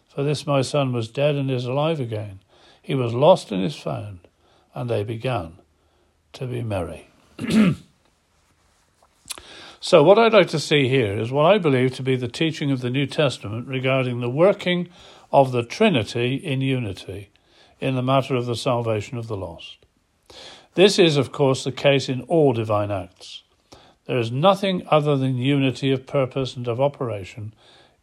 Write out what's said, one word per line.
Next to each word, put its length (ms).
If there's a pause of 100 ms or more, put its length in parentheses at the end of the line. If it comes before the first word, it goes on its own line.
For 160
this 200
my 160
son 320
was 140
dead 300
and 120
is 180
alive 340
again. 400 (420)
He 140
was 180
lost 380
and 100
is 140
found.' 500 (480)
And 160
they 140
began 480 (800)
to 160
be 140
merry. 480 (280)
<clears throat> 380 (2000)
So 200
what 120
I'd 160
like 180
to 100
see 280
here 300
is 140
what 120
I 140
believe 380
to 80
be 100
the 140
teaching 420
of 120
the 60
New 160
Testament 640
regarding 540
the 100
working 580 (440)
of 180
the 140
Trinity 720
in 240
unity 720 (500)
in 160
the 60
matter 340
of 100
the 80
salvation 640
of 80
the 100
lost. 420 (1000)
This 240
is, 160
of 160
course, 320
the 80
case 360
in 140
all 300
divine 400
acts. 500 (640)
There 120
is 120
nothing 580
other 280
than 200
unity 540
of 160
purpose 480
and 140
of 120
operation 720 (500)